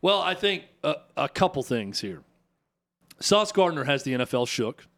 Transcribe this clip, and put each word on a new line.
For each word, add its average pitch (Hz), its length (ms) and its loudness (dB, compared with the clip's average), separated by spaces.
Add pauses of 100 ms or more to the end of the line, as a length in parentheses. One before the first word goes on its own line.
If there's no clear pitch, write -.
Well, 196 180 4
I 180 140 -2
think 190 300 -2 (200)
a, 147 120 0 (200)
a 139 120 0
couple 165 340 0
things 107 380 -4
here. 95 220 -8 (960)
Sauce 208 320 2
Gardner 170 340 2
has 139 200 0
the 131 100 -2
N 123 60 0
F 127 140 -2
L 123 120 2
shook - 400 -4 (120)